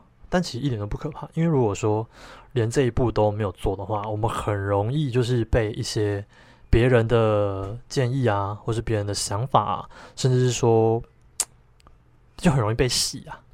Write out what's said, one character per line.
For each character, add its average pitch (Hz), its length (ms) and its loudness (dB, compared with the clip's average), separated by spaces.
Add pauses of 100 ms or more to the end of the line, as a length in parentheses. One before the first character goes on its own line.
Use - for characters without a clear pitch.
(280)
但 180 140 0
其 120 160 -8
实 135 80 -4
一 - 20 0
点 120 100 -4
都 104 80 -6
不 120 120 -6
可 151 120 -8
怕， - 240 -14
因 160 100 0
为 170 40 2
如 143 140 4
果 104 100 2
说 107 340 0 (460)
连 113 160 0
这 135 140 0
一 123 80 2
步 117 200 2
都 107 200 2
没 107 140 -4
有 95 80 -2
做 - 240 -2
的 98 80 -8
话， 104 180 -4
我 107 140 -4
们 107 120 0
很 - 260 -4
容 101 380 0
易 147 200 0
就 127 100 2
是 117 220 0
被 110 280 0
一 123 100 -6
些 104 400 -2 (460)
别 117 200 6
人 117 180 4
的 104 720 0 (100)
建 127 240 0
议 131 140 0
啊， 101 380 0
或 117 80 -2
是 113 100 -4
别 113 140 -2
人 101 100 -2
的 101 80 -4
想 104 320 -4
法 - 160 2
啊， 95 260 -4 (280)
甚 131 140 0
至 127 100 4
是 123 100 2
说， 113 500 2 (1400)
就 180 140 0
很 135 100 2
容 104 100 0
易 113 40 0
被 127 140 0
洗 - 400 -4
啊， - 120 -16 (140)